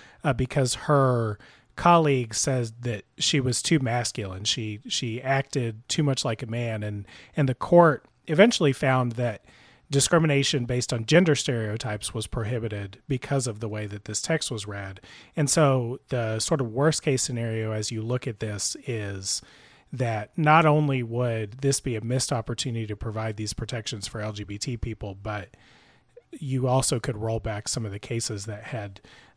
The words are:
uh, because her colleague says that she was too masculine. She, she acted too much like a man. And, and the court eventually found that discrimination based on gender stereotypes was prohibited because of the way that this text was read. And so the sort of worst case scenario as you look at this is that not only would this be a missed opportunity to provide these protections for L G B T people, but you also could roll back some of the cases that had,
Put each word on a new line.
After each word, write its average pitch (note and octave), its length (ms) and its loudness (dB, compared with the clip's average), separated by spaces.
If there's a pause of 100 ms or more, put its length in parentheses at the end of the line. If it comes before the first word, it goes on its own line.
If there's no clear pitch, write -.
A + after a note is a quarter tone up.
(220)
uh, D3 100 2
because B2+ 420 0
her B2 640 2 (360)
colleague C#3+ 600 4
says B2 460 0
that A#2+ 240 -6 (140)
she - 220 2
was B2 220 0
too E3 180 4
masculine. A2+ 640 -2
She, G#2+ 420 -4
she A#2+ 340 -4
acted B2+ 680 -2
too - 140 2
much C#3 220 2
like A2+ 180 -2
a B2 40 -8
man. A2+ 360 -4
And, G#2 240 -6 (300)
and C#3 120 4
the B2+ 60 2
court E3+ 500 6 (220)
eventually E3+ 460 6
found C3 400 2
that A2+ 320 -4 (460)
discrimination C#3 760 4
based B2 280 -2
on A#2 120 -2
gender D#3+ 300 6
stereotypes A2 800 -2
was A2 120 -4
prohibited G#2+ 840 -6
because C3+ 380 -2
of G#2+ 140 -8
the A2+ 80 -6
way G#2+ 180 -6
that G2+ 200 -10
this G#2+ 160 -4
text - 280 -2
was G#2+ 160 -6
read. G2 340 -10 (360)
And D3 140 2
so C3 580 4
the A2+ 320 -2
sort D3 220 0
of A#2 100 -4
worst C#3+ 300 2
case C3+ 200 0
scenario A2+ 500 -4
as G#2+ 200 -4
you A2+ 80 -6
look A#2+ 260 -4
at A2+ 140 -6
this G#2 340 -4 (120)
is G2+ 560 -4 (500)
that A#2 460 -2
not D#3 260 6
only D3 380 4
would A2+ 580 -2
this C#3 180 2
be B2+ 160 -4
a A2 60 -4
missed B2 320 -2
opportunity A#2 540 -4
to G#2 100 -6
provide A2 400 -6
these G#2+ 160 -6
protections A2+ 560 -8
for G#2+ 140 -8
L G#2+ 100 -6
G G#2 120 -10
B G2+ 120 -10
T A#2+ 220 -6
people, G#2+ 360 -8
but G2+ 360 -8 (800)
you C3 360 -2
also C3 320 2
could A2 200 -4
roll A2+ 220 -2
back G#2 280 -6
some A2+ 160 -4
of G#2 80 -6
the G2+ 60 -10
cases A2 480 -6
that G#2 180 -10
had, G2+ 380 -10 (340)